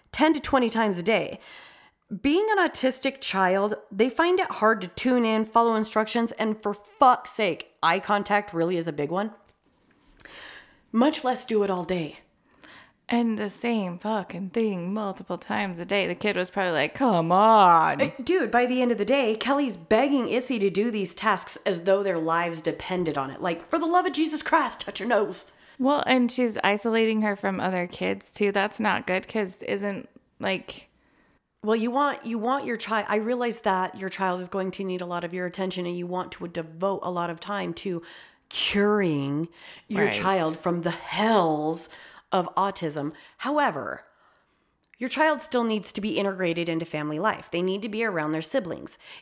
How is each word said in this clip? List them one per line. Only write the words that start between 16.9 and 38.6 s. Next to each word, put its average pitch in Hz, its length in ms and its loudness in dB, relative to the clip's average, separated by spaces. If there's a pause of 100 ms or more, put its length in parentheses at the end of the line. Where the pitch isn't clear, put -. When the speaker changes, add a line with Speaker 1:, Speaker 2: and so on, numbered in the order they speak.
Speaker 2:
"Come 175 360 4
on." 180 720 8
Speaker 1:
Uh, 277 80 2 (120)
dude, 285 300 0
by 247 140 4
the 254 160 0
end 240 100 2
of 214 60 0
the 202 80 -2
day, 233 300 2
Kelly's 247 420 0
begging 247 500 2
Issy 247 320 0
to 196 100 2
do 208 220 0
these 202 220 -2
tasks - 520 0
as 170 200 0
though 196 180 4
their 185 140 0
lives 165 420 0
depended 160 580 -4
on 135 140 -4
it. - 100 -12
Like, 175 280 -4
"For 320 100 0
the 330 60 -2
love 359 200 2
of 311 80 -2
Jesus 311 300 -2
Christ, 294 380 0
touch - 180 -10
your 208 80 -6
nose." 202 380 0 (340)
Speaker 2:
Well, 277 260 2
and 247 240 4
she's 233 360 0
isolating 220 560 2
her 208 160 0
from 196 240 -2
other 180 260 -2
kids, 190 460 -6
too. 202 180 0
That's 202 280 0
not 214 280 0
good, 185 200 -2
'cause 196 340 -4
isn't, 202 480 -6 (300)
like - 460 -6 (800)
Speaker 1:
Well, 214 120 2
you 226 160 0
want, 277 340 0
you 226 120 -4
want 254 280 -2
your 233 120 -4
child, 208 320 -2
I 208 60 0
realize 240 460 -2
that 185 380 0
your 190 100 -8
child 185 320 -2
is 180 60 -10
going 190 240 -4
to 196 120 -8
need 185 180 -6
a 175 60 -8
lot 175 160 -6
of 170 100 -8
your 180 140 -4
attention, 180 380 -4
and 175 120 -6
you 175 100 -6
want 180 260 -6
to 175 140 -10
devote 170 560 -4
a 180 80 -6
lot 175 200 -4
of 165 80 -10
time 190 360 -6
to 170 280 -6 (460)
curing 170 960 0 (400)